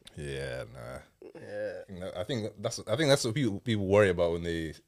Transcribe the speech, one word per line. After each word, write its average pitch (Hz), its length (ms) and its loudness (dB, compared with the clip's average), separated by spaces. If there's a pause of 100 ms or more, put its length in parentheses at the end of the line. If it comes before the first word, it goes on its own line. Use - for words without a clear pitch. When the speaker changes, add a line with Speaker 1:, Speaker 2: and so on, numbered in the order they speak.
(160)
Speaker 1:
Yeah, 67 480 -8 (100)
nah. 58 260 -12 (360)
Speaker 2:
Yeah. 104 440 -8
Speaker 1:
I - 60 -14
think 90 160 -14
that, 92 160 -8
I 90 60 -2
think 117 360 -4
that's, 117 280 -6
I - 80 0
think 147 140 4
that's 139 160 6
what 120 100 -2
people, 107 240 0
people 104 260 0
worry 101 240 8
about 87 240 4
when 85 100 -2
they 82 300 -2 (140)